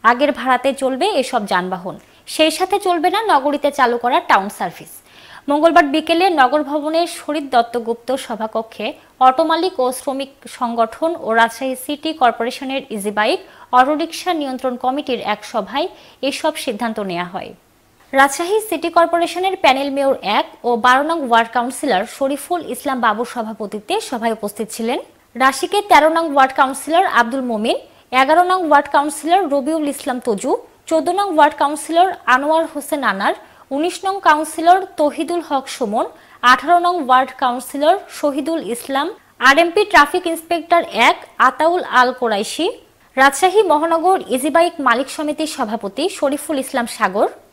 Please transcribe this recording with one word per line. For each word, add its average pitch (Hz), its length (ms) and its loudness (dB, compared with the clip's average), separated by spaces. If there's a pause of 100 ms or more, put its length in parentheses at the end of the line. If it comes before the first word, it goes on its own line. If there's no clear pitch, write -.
আগের 247 300 4
ভাড়াতে 254 420 0
চলবে 269 320 -2 (100)
এসব 247 300 -2
যানবাহন, 185 500 -4 (320)
সেই 311 300 2
সাথে 370 200 -2
চলবে 359 320 0
না 403 120 0
নগরীতে 285 480 0
চালু 247 280 0
করা 254 220 0
টাউন 214 280 2
সার্ভিস। 175 440 -10 (560)
মঙ্গলবার 302 380 4
বিকেলে 320 440 0
নগর 294 320 2
ভবনের 311 460 -2 (100)
শরীর 302 320 -6
দত্তগুপ্ত 233 640 -2
সভাকক্ষে 220 720 -8 (340)
অটো 262 240 6
মালিক 330 360 0
ও 247 120 2
শ্রমিক 269 400 -8 (160)
সংগঠন 233 640 -2 (120)
ও - 100 -6
রাজশাহী 233 440 0
সিটি 294 360 -6
কর্পোরেশনের 262 760 -2
ইজি 202 280 -6
বাইক 269 220 0 (320)
অটোরিকশা 302 600 2
নিয়ন্ত্রণ 262 440 -4
কমিটির 262 500 -4
এক 208 180 -2
সভায় 240 420 -4 (360)
এসব 285 340 -2
সিদ্ধান্ত 220 440 -6
নেওয়া 175 340 -6
হয়। - 160 -10 (640)
রাজশাহী 285 480 2
সিটি 339 300 -4
কর্পোরেশনের 339 680 0
প্যানেল 277 340 2
মেয়র 277 260 0 (220)
এক 320 80 0 (180)
ও 240 120 0
বারো 247 260 4
নং 330 180 -2
ওয়ার্ড 226 320 2
কাউন্সিলর 247 540 -2
শরীফুল 285 540 -4 (140)
ইসলাম 262 260 -6
বাবুর 226 320 0
সভাপতিত্বে 220 680 -8
সভায় 226 380 -4
উপস্থিত 202 320 -8
ছিলেন 233 280 -4 (380)
রাশিকে 277 460 2
তেরো 320 280 6
নং 330 160 0
ওয়ার্ড 269 300 4
কাউন্সিলর 285 480 2 (160)
আব্দুল 247 300 0
মোমিন, 233 280 -2 (340)
এগারো 269 320 4
নং 370 180 0
ওয়ার্ড 294 300 4
কাউন্সিলর 302 560 2
রবিউল 285 400 -2
ইসলাম 262 320 -6
তজু, 240 300 -2 (360)
চোদ্দ 320 240 0
নং 403 220 0
ওয়ার্ড 302 220 4
কাউন্সিলর 311 540 0 (180)
আনোয়ার 294 400 2
হোসেন 285 380 -6
আনার, 208 300 0 (360)
উনিশ 320 320 -2
নং 392 180 -2
কাউন্সিলর 320 580 2 (180)
তহিদুল 320 520 -2
হক 269 200 -2
সুমন, 240 380 -4 (360)
আঠারো 254 360 4
নং 349 160 2 (120)
ওয়ার্ড 254 320 4
কাউন্সিলর 277 580 0 (220)
শহীদুল 294 420 -2 (140)
ইসলাম, 269 320 -4 (340)
আরএমপি 330 440 4
ট্রাফিক 359 420 4
ইন্সপেক্টর 330 560 0 (260)
এক 349 80 2 (220)
আতাউল 311 520 2
আল 247 220 4
কোরাইশি, 226 540 -2 (500)
রাজশাহী 302 460 4
মহানগর 330 560 2 (120)
ইজিবাইক 311 500 2
মালিক 254 300 2
সমিতির 294 460 -4
সভাপতি 214 480 -4 (140)
শরীফুল 285 400 -2
ইসলাম 262 380 -4
সাগর 214 320 0 (240)